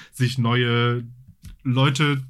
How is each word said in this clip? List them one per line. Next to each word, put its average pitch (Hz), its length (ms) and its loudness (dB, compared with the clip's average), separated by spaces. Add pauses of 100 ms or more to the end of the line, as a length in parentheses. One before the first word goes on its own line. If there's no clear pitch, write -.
(100)
sich 127 280 -2
neue 120 680 0 (580)
Leute 139 680 2